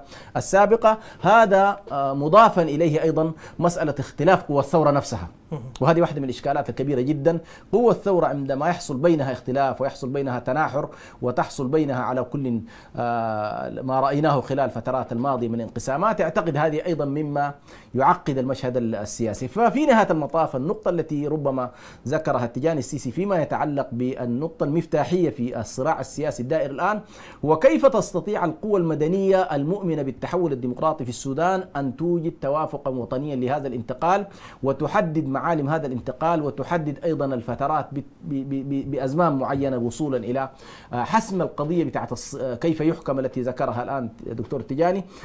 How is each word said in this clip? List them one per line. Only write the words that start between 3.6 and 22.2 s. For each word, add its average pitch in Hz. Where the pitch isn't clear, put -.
اختلاف 170
قوى 143
الثورة 147
نفسها، 113
وهذه 160
واحدة 151
من 139
الإشكالات 139
الكبيرة 131
جدًا. 151
قوى 226
الثورة 175
عندما 139
يحصل 170
بينها 143
اختلاف 131
ويحصل 135
بينها 135
تناحر 135
وتحصل 123
بينها 139
على 123
كل، 127
آه، 113
ما 131
رأيناه 143
خلال 135
فترات 127
الماضية 120
من 117
انقسامات، 147
أعتقد 165
هذه 156
أيضًا 151
مما 143
يعقد 135
المشهد 127
السياسي. 113
ففي 233
نهاية 220
المطاف 156
النقطة 190
التي 151
ربما 139
ذكرها 131